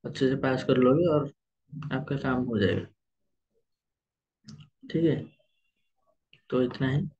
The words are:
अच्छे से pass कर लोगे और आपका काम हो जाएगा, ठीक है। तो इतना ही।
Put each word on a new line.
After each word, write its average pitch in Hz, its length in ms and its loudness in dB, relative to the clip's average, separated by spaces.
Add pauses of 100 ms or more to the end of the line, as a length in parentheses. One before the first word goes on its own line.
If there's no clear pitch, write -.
अच्छे 131 260 -2
से 135 80 0
pass 131 260 -2
कर 127 140 2
लोगे 131 360 6
और 143 180 0 (600)
आपका 135 240 -4
काम 127 260 -2
हो 117 160 -2
जाएगा, 95 260 0 (2000)
ठीक 165 120 0
है। 156 200 0 (1300)
तो 127 140 0
इतना 131 260 -2
ही। 139 120 0 (180)